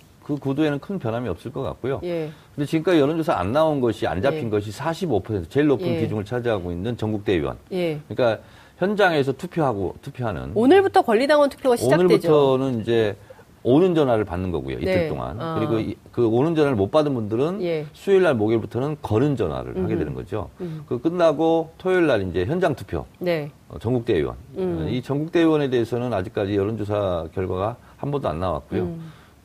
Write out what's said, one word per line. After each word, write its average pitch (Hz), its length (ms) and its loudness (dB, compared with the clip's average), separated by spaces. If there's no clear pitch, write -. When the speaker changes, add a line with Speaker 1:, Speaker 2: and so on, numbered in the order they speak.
Speaker 1:
그 147 120 -4
구도에는 143 420 -2
큰 196 180 -8
변함이 117 320 -4
없을 92 240 -8
것 139 80 -6
같고요. 120 420 -6
Speaker 2:
예. 165 280 -6
Speaker 1:
근데 143 100 -4
지금까지 160 340 2
여론조사 156 360 2
안 95 160 -2
나온 151 280 2
것이, 117 280 0
안 82 160 -2
잡힌 147 220 0
Speaker 2:
예. 110 40 -6
Speaker 1:
것이 104 220 -2
사십오 147 480 -2
퍼센트, 90 300 -6
제일 147 180 2
높은 135 180 2
Speaker 2:
예. 170 160 -2
Speaker 1:
비중을 104 240 -2
차지하고 113 460 -2
있는 98 260 -6
전국대의원. 101 580 0
Speaker 2:
예. 170 360 -2
Speaker 1:
그러니까 113 340 0
현장에서 175 540 2
투표하고, 127 680 -2
투표하는. 95 540 -6
Speaker 2:
오늘부터 370 480 6
권리당원 277 480 4
투표가 254 240 2
시작되죠. 160 800 4
Speaker 1:
오늘부터는 131 260 -2
이제 110 340 2
오는 165 280 6
전화를 120 300 4
받는 90 260 -4
거고요, 65 260 -4
이틀 65 80 -4
Speaker 2:
네. - 240 0
Speaker 1:
동안. 67 320 -6
Speaker 2:
아. - 160 -8
Speaker 1:
그리고 113 220 -2
이, 95 160 -6
그 120 160 2
오는 131 260 2
전화를 143 220 2
못 98 160 0
받은 151 240 2
분들은 127 480 -4
Speaker 2:
예. 160 300 -4
Speaker 1:
수요일 190 280 2
날, 160 140 4
목요일부터는 113 680 0
거는 131 340 2
전화를 65 360 -4
하게 185 80 -6
Speaker 2:
음흠. - 20 -4
Speaker 1:
되는 73 160 -4
거죠. 71 360 -8
Speaker 2:
음. 156 260 -10
Speaker 1:
그 123 140 -6
끝나고 165 800 2
토요일 185 260 2
날 117 220 2
이제 90 180 0
현장 165 300 0
투표, - 300 -8
Speaker 2:
네. 165 320 -4
Speaker 1:
어, - 120 -12
전국대의원. 104 560 0
Speaker 2:
음. 175 280 -4
Speaker 1:
어, 147 40 -4
이 127 120 -4
전국대의원에 151 720 0
대해서는 120 420 0
아직까지 101 420 -2
여론조사 101 800 -2
결과가 95 420 -4
한 143 140 -6
번도 139 180 -4
안 78 100 -4
나왔고요. 90 440 -4
Speaker 2:
음. 165 280 -10